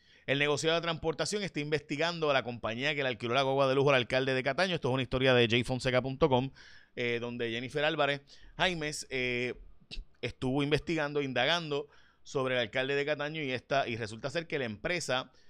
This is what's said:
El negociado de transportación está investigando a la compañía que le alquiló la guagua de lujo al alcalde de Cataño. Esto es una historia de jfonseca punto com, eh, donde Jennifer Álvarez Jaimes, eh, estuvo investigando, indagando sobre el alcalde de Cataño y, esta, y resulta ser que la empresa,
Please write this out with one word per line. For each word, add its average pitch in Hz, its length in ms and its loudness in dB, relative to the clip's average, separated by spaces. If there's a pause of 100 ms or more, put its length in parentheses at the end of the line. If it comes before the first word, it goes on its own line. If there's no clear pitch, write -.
(280)
El 135 120 0
negociado 147 360 2
de 170 60 0
transportación 165 600 -2
está 160 160 -4
investigando 151 720 -2
a - 20 4
la 131 100 4
compañía 120 520 -4
que 143 80 -2
le 131 60 0
alquiló 117 260 -2
la 135 80 4
guagua 135 240 4
de 131 80 2
lujo 139 140 4
al 139 60 6
alcalde 131 380 2
de 131 80 2
Cataño. 165 340 0
Esto 139 140 -2
es 123 40 2
una 131 100 0
historia 131 320 4
de 120 120 8
jfonseca 123 540 2
punto 135 280 0
com, 131 220 4 (440)
eh, 120 260 -2
donde 120 300 -4
Jennifer 127 320 -4
Álvarez 143 380 0 (360)
Jaimes, 156 540 -2
eh, 123 420 -2 (680)
estuvo 131 420 -2
investigando, 147 580 0
indagando 143 680 0 (340)
sobre 131 320 -2
el 123 60 2
alcalde 131 340 -2
de 143 100 0
Cataño 151 380 -4
y, 131 80 -4
esta, 127 360 0
y 117 100 -4
resulta 110 340 -8
ser 165 160 -6
que 160 100 -4
la 131 80 -2
empresa, 131 680 -4 (180)